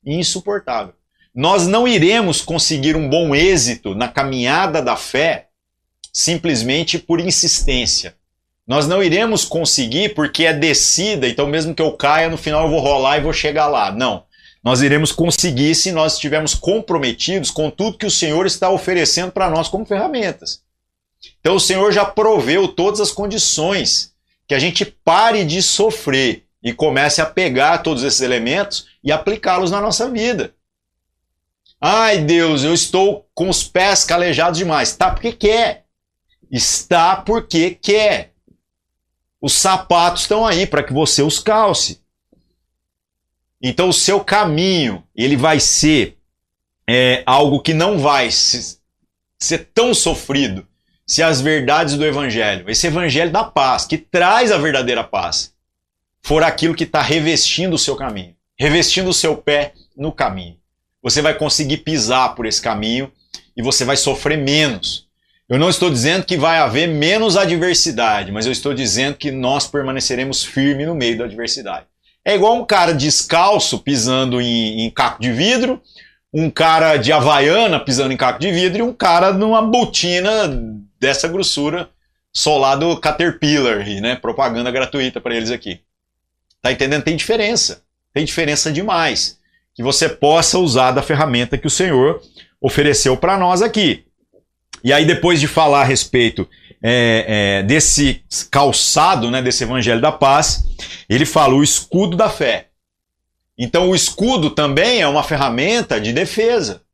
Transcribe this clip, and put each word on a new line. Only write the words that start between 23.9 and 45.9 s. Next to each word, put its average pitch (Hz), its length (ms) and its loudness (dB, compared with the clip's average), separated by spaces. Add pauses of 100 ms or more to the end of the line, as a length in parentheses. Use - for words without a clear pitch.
que 143 80 -2
a 135 40 2
gente 175 260 0
pare 208 600 2
de 160 180 -2
sofrer 139 840 0 (180)
e 117 100 -6
comece 143 480 0
a 160 60 2
pegar 156 520 0
todos 143 260 -2
esses 135 160 -2
elementos 127 680 -2 (160)
e 139 100 -2
aplicá-los 185 580 -2
na 202 120 -2
nossa 220 280 -2
vida. 220 440 -4 (1200)
"Ai, 208 440 2
Deus, 156 420 2
eu 160 80 2
estou 190 640 0
com 185 160 -2
os - 120 -2
pés 185 420 2
calejados 170 540 0
demais." 156 380 -2
Tá 185 140 2
porque 226 220 -4
quer. 214 520 0 (640)
Está 170 680 0
porque 185 560 -2
quer. 202 600 0 (1080)
Os 139 120 -2
sapatos 175 680 2
estão 214 240 0
aí 190 200 0
para 143 160 0
que - 120 -8
você 156 280 0
os 151 160 0
calce. 214 600 0 (1600)
Então 147 280 0
o - 20 0
seu 190 280 2
caminho, 160 840 0 (100)
ele 135 220 0
vai 151 240 2
ser, - 560 2 (720)